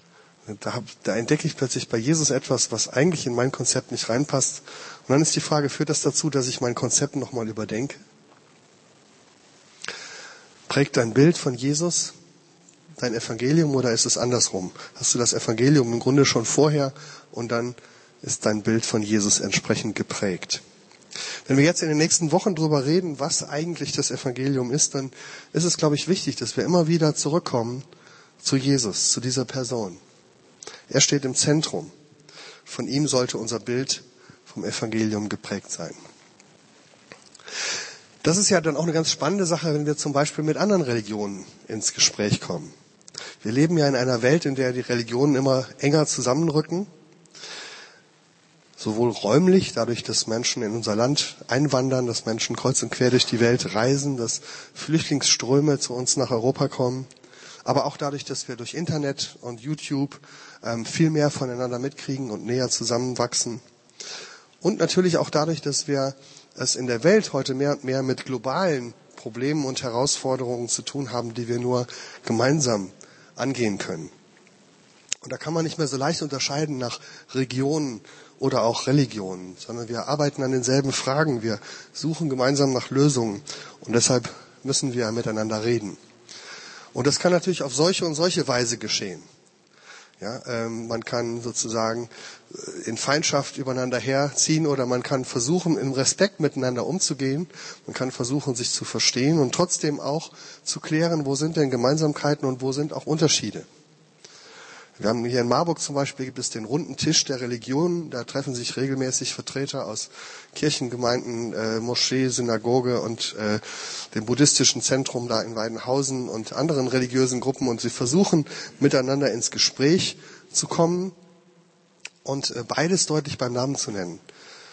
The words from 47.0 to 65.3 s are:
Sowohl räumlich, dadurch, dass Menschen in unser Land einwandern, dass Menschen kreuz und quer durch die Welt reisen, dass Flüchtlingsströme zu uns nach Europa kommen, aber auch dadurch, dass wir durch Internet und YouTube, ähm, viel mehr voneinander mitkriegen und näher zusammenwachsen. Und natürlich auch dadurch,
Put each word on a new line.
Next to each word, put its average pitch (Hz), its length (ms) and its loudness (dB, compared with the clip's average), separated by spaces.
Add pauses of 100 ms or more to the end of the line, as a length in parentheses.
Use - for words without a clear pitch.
Sowohl 117 360 0
räumlich, 180 600 4
dadurch, 113 300 -2
dass - 220 -2
Menschen 113 380 -2
in 107 100 -2
unser 113 220 -2
Land 127 420 0 (100)
einwandern, 131 600 2
dass - 180 -4
Menschen 113 300 -2
kreuz - 260 0
und 113 100 -4
quer 127 200 4
durch 123 160 4
die 117 120 0
Welt 117 360 4
reisen, 135 420 2
dass 113 240 -4 (320)
Flüchtlingsströme 143 1080 2
zu - 140 -6
uns 123 240 -2
nach 127 140 0
Europa 131 360 2
kommen, 127 400 -2 (560)
aber 127 220 2
auch 139 120 -6
dadurch, 143 280 -4
dass - 220 -8
wir 127 80 -10
durch 117 180 -10
Internet 147 680 -4
und 120 200 -12
YouTube, 143 580 -4 (440)
ähm, 117 220 -4
viel 160 260 2
mehr 147 180 4
voneinander 123 480 -4
mitkriegen 135 540 -6
und 98 140 -6
näher 123 240 0
zusammenwachsen. 120 920 -2 (1000)
Und 175 180 2
natürlich 170 380 4
auch 151 120 0
dadurch, 156 320 0